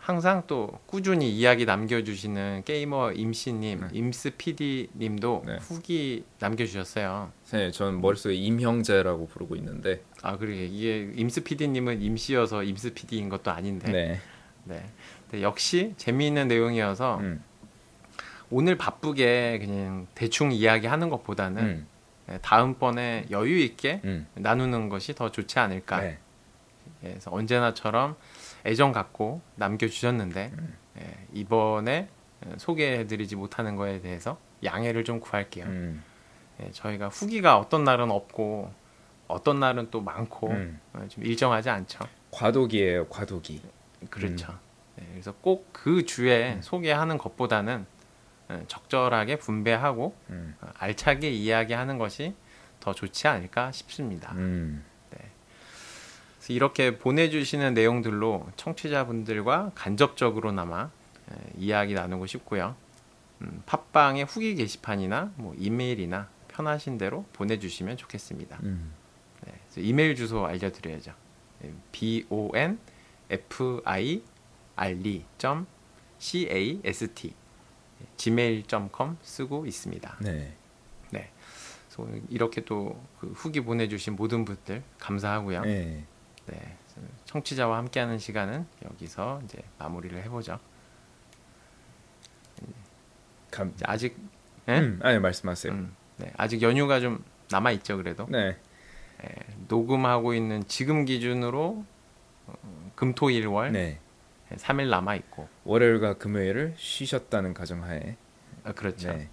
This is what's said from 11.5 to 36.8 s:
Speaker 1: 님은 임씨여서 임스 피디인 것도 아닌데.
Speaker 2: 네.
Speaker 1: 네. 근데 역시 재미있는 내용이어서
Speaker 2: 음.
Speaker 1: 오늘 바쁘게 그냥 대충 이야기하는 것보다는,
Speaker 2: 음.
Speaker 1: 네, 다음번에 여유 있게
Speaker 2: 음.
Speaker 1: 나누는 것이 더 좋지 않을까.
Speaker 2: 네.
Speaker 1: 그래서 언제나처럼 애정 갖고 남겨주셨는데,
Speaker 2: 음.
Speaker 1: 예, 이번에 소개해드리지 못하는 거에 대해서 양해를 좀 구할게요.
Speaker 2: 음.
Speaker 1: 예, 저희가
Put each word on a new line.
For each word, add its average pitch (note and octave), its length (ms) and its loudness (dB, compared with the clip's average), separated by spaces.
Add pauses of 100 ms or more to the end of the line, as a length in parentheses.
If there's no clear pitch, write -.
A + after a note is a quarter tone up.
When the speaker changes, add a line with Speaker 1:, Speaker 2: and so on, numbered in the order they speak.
Speaker 1:
님은 B2 340 0
임씨여서 A2 640 2
임스 G2+ 300 -4
피디인 G#2 340 -6
것도 F#2+ 240 -2
아닌데. G2 400 -2
Speaker 2:
네. F2 280 0 (440)
Speaker 1:
네. F#2 260 -10 (400)
근데 G2+ 140 -4
역시 F3 540 2
재미있는 C#3+ 500 2
내용이어서 A#2 720 4
Speaker 2:
음. F2+ 260 -2 (1080)
Speaker 1:
오늘 D#3+ 260 6
바쁘게 B2 840 4
그냥 G2 560 -4
대충 C3+ 340 2
이야기하는 A2+ 600 6
것보다는, G#2 520 -2
Speaker 2:
음. E2+ 240 -2 (400)
Speaker 1:
네, F#2 160 -8
다음번에 A#2+ 880 4
여유 A2 300 2
있게 C#3+ 440 0
Speaker 2:
음. F2 300 -2
Speaker 1:
나누는 A#2 540 2
것이 G2+ 260 -4
더 A#2 160 -2
좋지 - 300 -2
않을까. F#2+ 400 0
Speaker 2:
네. E2+ 180 -4 (840)
Speaker 1:
그래서 F#2 320 -12
언제나처럼 A#2 800 2 (500)
애정 B2+ 280 6
갖고 A2+ 480 -2 (160)
남겨주셨는데, G#2+ 1000 0
Speaker 2:
음. D#3+ 200 -8 (240)
Speaker 1:
예, E2 140 -12 (180)
이번에 A2 760 2 (500)
소개해드리지 A2+ 760 0
못하는 G2+ 400 -4
거에 G2 260 -2
대해서 F2+ 380 -6 (240)
양해를 A2+ 400 0
좀 A#2 160 -2
구할게요. G2+ 480 -4
Speaker 2:
음. F2 380 -6 (560)
Speaker 1:
예, F#2+ 100 -10
저희가 G#2 380 -6